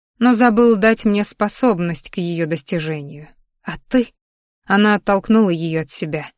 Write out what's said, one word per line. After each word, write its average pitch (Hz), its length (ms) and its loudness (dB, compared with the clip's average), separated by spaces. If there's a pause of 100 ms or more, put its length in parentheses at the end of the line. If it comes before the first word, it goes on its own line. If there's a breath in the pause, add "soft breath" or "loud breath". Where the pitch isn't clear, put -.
(200)
но 240 140 4
забыл 233 420 4
дать 220 300 0
мне 208 180 2
способность 202 840 -2
к - 80 -10
её 170 300 -4
достижению. 156 800 -8 (340)
А - 100 -10 (140)
ты?» 247 220 0 (560)
Она 208 300 2
оттолкнула 202 540 2
её 160 320 -4
от 147 80 -10
себя, 151 360 -6 (120)